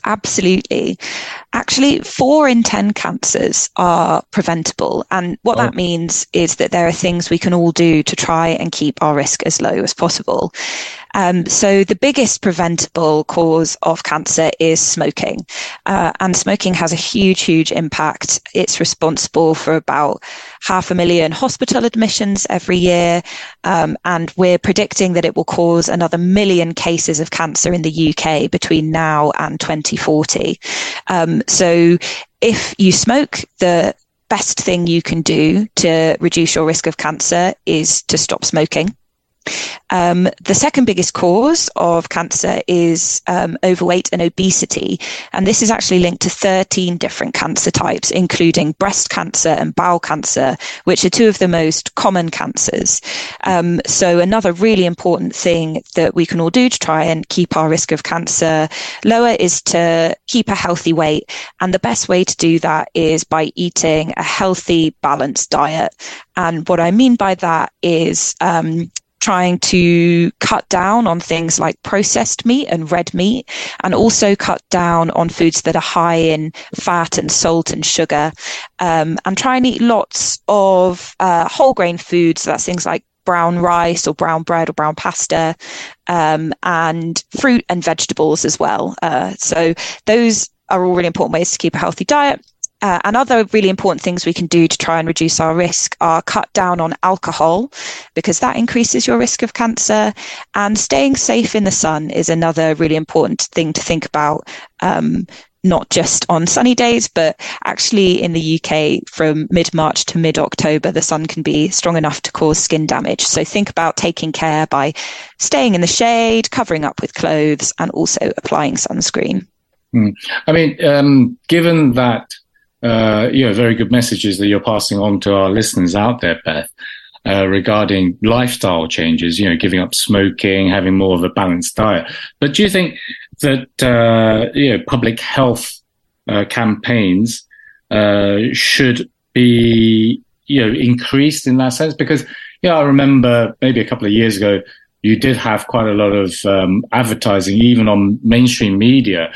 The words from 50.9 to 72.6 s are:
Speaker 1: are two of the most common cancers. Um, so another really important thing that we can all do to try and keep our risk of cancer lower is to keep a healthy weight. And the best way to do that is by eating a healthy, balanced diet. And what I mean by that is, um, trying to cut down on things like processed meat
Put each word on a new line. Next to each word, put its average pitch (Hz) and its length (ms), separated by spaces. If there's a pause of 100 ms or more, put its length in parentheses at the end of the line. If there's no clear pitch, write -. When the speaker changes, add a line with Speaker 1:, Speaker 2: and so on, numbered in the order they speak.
Speaker 1:
are 180 60
two 233 160
of 202 100
the 185 100
most 165 460
common 180 380
cancers. - 680 (440)
Um, 175 420
so 175 320
another 190 340
really 185 360
important 175 480
thing 160 480 (100)
that 165 220
we 170 100
can 170 160
all 165 80
do 151 180
to - 120
try 156 240
and 160 260
keep - 260
our 160 140
risk 165 220
of 151 100
cancer 160 680 (360)
lower 233 360
is 180 220 (120)
to 165 420 (100)
keep 226 240
a 196 60
healthy 175 380
weight. 156 380 (300)
And 185 100
the 185 60
best - 320
way 185 140
to - 140
do 165 220
that 160 360
is 160 280
by 160 300
eating 160 640
a - 60
healthy, 175 800
balanced 139 480
diet. 151 420 (420)
And 165 320
what 175 120
I 170 100
mean 240 260
by 190 200
that 165 360 (120)
is, 165 580
um, 170 500 (300)
trying 180 360
to 170 720 (100)
cut - 300
down 202 380
on 170 120
things 165 400
like 160 220
processed - 640
meat 262 220